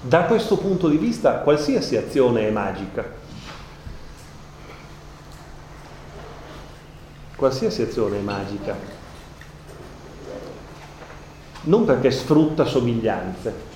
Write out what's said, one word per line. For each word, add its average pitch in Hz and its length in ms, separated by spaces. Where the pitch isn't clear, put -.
Da 139 220
questo 208 340
punto 185 320
di 151 100
vista, 180 400
qualsiasi 147 580
azione 117 500
è 107 40
magica. 98 760
Qualsiasi 131 480
azione 104 360
è 101 40
magica. 101 720
Non 202 200
perché 127 280
sfrutta 151 520
somiglianze, 110 920